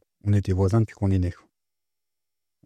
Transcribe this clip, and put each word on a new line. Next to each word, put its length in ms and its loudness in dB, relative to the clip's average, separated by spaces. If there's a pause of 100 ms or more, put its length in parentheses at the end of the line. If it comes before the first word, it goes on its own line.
(260)
on 60 2
était 200 0
voisins 300 2
depuis 120 -4
qu'on 160 -2
est 80 2
nés. 160 -2 (1300)